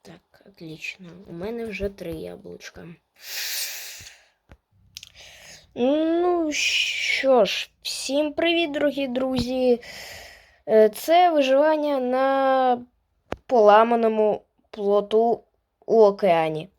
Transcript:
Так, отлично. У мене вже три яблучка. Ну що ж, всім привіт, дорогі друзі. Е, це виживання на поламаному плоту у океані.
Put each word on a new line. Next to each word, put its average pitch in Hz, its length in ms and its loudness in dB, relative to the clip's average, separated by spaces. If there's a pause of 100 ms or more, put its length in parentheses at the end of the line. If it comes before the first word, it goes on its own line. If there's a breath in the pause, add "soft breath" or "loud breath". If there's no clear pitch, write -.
Так, - 440 -20
отлично. 170 640 -18 (160)
У - 60 -18
мене 220 320 -10
вже 202 240 -8
три 180 240 -12
яблучка. 175 720 -16 (3000 loud breath)
Ну 320 760 -2
що - 920 0
ж, - 260 -6 (120)
всім 294 500 -4
привіт, 330 380 0
дорогі 277 380 -2
друзі. 254 760 -2 (840 loud breath)
Е, 220 200 6
це 339 420 2
виживання 294 680 2
на 262 760 0 (680)
поламаному 220 1000 4 (260)
плоту 208 760 0 (420)
у 226 160 4
океані. 170 680 2 (100)